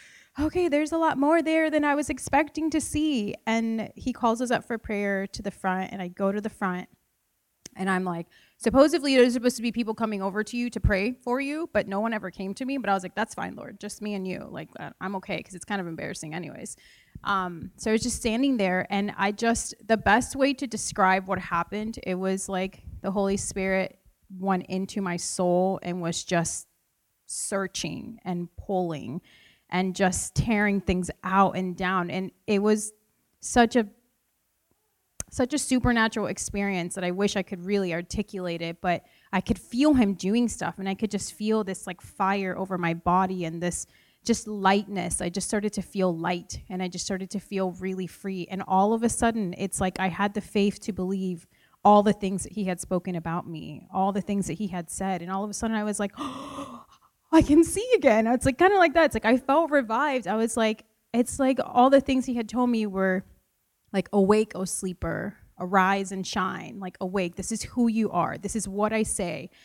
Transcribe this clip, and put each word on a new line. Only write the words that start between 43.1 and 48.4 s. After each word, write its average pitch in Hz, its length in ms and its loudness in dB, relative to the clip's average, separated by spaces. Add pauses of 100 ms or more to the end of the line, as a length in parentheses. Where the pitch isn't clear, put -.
and 165 180 -6
this 175 240 -4 (360)
just - 240 0
lightness. 196 760 0
I 175 80 -2
just 185 180 -4
started 208 240 -2
to 190 100 -4
feel 185 320 0
light, 165 540 -4
and 190 140 -4
I 185 60 -2
just 175 180 -8
started 190 240 -4
to 196 100 -6
feel 190 300 -2
really 185 360 -4
free. 190 440 -8